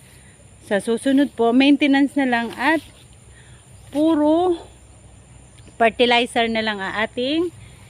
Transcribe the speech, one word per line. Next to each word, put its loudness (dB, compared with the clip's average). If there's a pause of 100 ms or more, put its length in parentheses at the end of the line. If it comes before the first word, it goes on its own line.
(640)
Sa -2
susunod 0
po, 0
maintenance 2
na 0
lang -4
at 0 (1080)
puro 2 (1200)
fertilizer 0
na -2
lang -4
ang -8 (120)
ating -4 (400)